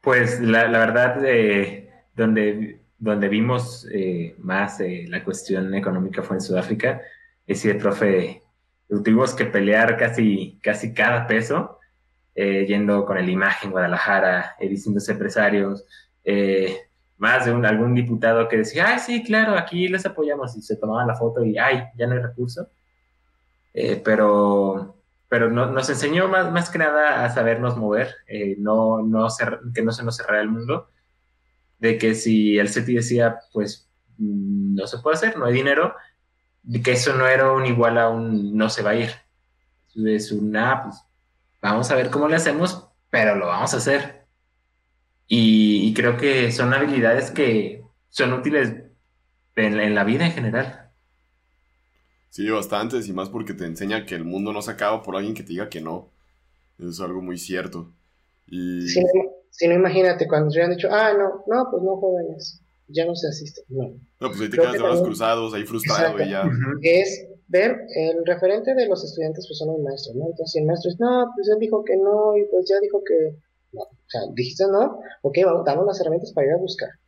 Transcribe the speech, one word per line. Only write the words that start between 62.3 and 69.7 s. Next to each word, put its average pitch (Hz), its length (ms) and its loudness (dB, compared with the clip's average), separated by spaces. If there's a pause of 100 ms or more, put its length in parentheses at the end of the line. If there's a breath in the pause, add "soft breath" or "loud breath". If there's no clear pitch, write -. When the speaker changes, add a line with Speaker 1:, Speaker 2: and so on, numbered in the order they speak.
Speaker 3:
ya 160 180 -2
no 170 80 -2
se 165 140 -6
asiste", 151 420 -12
no. 131 180 -6 (320)
Speaker 2:
No, 131 80 -4
pues 98 140 -8
ahí 104 80 -4
te 123 80 -2
Speaker 3:
Creo 165 60 6
Speaker 2:
quedas 123 80 0
Speaker 3:
que - 40 -2
Speaker 2:
de 120 80 -2
brazos 170 140 2
Speaker 3:
también 175 80 2
Speaker 2:
cruzados, 113 480 -2
ahí 104 100 -6
frustrado, 107 560 -2
Speaker 3:
Exacto. 98 40 2
Speaker 2:
y 98 60 -4
ya. 98 140 -2
Speaker 1:
Ujú. 131 380 -2
Speaker 3:
Es 175 440 2 (220)
ver, 208 260 2 (200)
el 165 320 -2
referente 190 480 0
de 247 120 2
los 190 160 0
estudiantes, 160 460 -8
pues, 151 80 -10
son 156 120 -6
los 160 120 -4